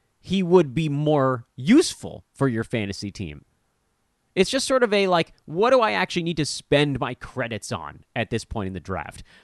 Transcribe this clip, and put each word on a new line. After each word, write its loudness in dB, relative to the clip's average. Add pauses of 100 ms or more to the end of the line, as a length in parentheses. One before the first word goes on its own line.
(200)
he -2
would 6
be 0
more 2 (100)
useful 2
for 0
your -2
fantasy -6
team. -12 (880)
It's 0
just -2
sort 0
of 2
a, 2
like, 0 (120)
what 0
do 6
I 2
actually -2
need -4
to -2
spend 0
my -4
credits -8
on -8 (120)
at -2
this -2
point -6
in -6
the -8
draft? -8 (200)